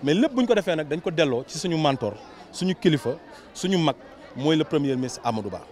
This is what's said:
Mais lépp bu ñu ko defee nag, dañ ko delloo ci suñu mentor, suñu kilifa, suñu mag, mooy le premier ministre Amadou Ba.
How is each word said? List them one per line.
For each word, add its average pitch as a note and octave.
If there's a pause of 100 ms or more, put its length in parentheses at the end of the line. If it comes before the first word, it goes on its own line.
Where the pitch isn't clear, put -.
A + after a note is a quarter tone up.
Mais C#3+
lépp B3+
bu C4
ñu A#3+
ko A#3+
defee F#3
nag, D#3
dañ D#3
ko F#3+
delloo C#3+
ci -
suñu E3
mentor, C3 (380)
suñu F3+
kilifa, D3+ (400)
suñu F#3
mag, D3+ (400)
mooy D3
le D#3
premier C#3+
ministre B2+
Amadou A2
Ba. F2+ (100)